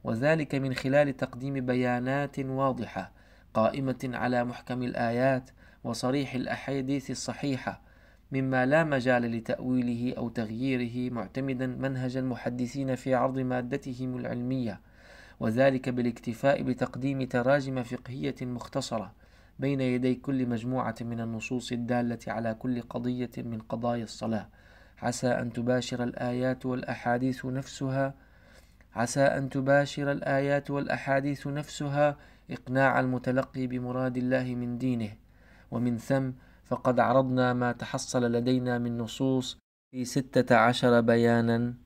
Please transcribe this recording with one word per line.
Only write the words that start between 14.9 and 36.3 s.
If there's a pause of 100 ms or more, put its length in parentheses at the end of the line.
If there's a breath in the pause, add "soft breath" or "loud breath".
وذلك
بالاكتفاء
بتقديم
تراجم
فقهية
مختصرة (460 soft breath)
بين
يدي
كل
مجموعة
من
النصوص
الدالة
على
كل
قضية
من
قضايا
الصلاة، (520 soft breath)
عسى
أن
تباشر
الآيات
والأحاديث
نفسها، (840 soft breath)
عسى
أن
تباشر
الآيات
والأحاديث
نفسها (340 loud breath)
إقناع
المتلقي
بمراد
الله
من
دينه، (640 soft breath)
ومن
ثم (320 soft breath)